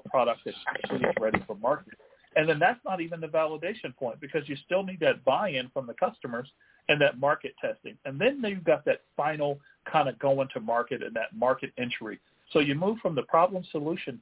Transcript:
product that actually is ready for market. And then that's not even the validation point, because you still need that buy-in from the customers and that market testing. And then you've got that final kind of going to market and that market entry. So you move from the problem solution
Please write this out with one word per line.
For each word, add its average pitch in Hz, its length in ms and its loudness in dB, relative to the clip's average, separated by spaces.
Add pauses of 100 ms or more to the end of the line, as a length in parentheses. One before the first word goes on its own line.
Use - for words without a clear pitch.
(120)
product 117 340 2
that 104 80 -6 (140)
actually - 420 -2
is - 100 0
ready 110 280 2
for 107 80 -8
market. - 400 -2 (400)
And 160 140 4
then 156 100 2
that's 196 240 4
not 190 180 -4
even 165 180 -8
the 160 80 -6
validation 156 680 -2
point, 117 240 -6
because 143 280 -6
you 147 80 -6 (100)
still 185 180 2
need 185 160 -8
that 131 260 4
buy-in 139 480 2
from 131 140 -6
the 117 60 -10
customers 139 540 -4 (420)
and 151 100 4
that 143 180 4
market 143 440 0
testing. 120 420 -8
And 135 160 -8
then 269 240 0
you've 196 220 -6
got 147 200 4
that - 180 0 (120)
final 147 440 -2 (300)
kind 147 200 2
of 117 100 -8
going 135 340 2
to 127 60 -6
market 117 420 -2
and 113 140 -8
that 113 180 -4
market 127 440 0
entry. 120 420 -6 (320)
So 165 80 4
you 143 160 2
move 196 260 0
from 160 140 -2
the 123 80 0
problem 180 480 4
solution 151 500 -6